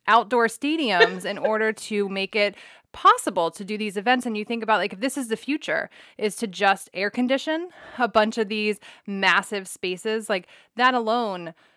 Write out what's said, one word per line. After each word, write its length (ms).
outdoor 380
stadiums 800
in 120
order 360
to 360
make 280
it 180
possible 580
to 140
do 120
these 200
events. 280
And 120
you 80
think 180
about, 160
like, 140
if 80
this 180
is 100
the 80
future, 540
is 200
to 100
just 480
air 160
condition 580
a 100
bunch 300
of 100
these 300
massive 640
spaces, 600
like, 160
that 180
alone, 600